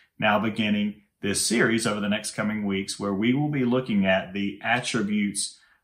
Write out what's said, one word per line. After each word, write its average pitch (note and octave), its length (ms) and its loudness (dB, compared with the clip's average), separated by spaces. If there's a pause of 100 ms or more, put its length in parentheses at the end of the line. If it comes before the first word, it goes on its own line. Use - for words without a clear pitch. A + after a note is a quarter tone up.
(180)
now G#2 220 4
beginning G#2 640 0 (200)
this G2 240 -2
series A2+ 400 2
over G#2 140 -2
the G2+ 80 -2
next G#2+ 240 -2
coming G#2+ 340 -4
weeks F#2+ 320 -4
where G2+ 160 -2
we A2 180 2
will D3 160 0
be C#3 160 0
looking A#2+ 400 2
at F#2 280 2
the G2+ 280 -4
attributes G#2+ 1000 -2 (240)